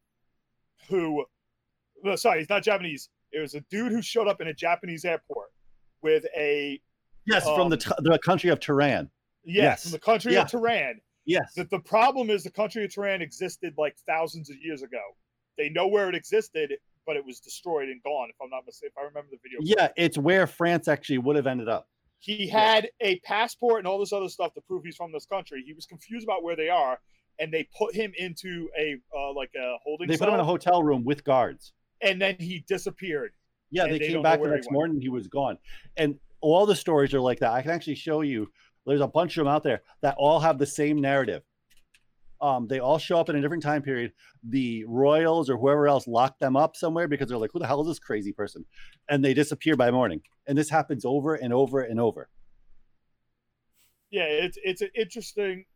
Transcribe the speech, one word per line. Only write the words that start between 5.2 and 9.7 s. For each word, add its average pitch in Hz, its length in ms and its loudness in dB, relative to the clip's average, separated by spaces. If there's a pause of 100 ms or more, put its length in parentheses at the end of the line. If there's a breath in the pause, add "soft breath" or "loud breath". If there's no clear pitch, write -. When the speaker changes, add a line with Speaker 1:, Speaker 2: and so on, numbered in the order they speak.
Speaker 1:
with 156 240 2 (100)
a, 147 440 -2 (460)
Speaker 2:
Yes, 202 180 4
from 156 260 4
the 160 60 4
Speaker 1:
um, - 40 -8
Speaker 2:
t-, - 100 -6 (200)
the 160 80 8
country 175 320 2
of 143 80 4
Tehran. 139 500 2 (360)
Speaker 1:
Yes, 175 180 2
Speaker 2:
Yes. - 220 4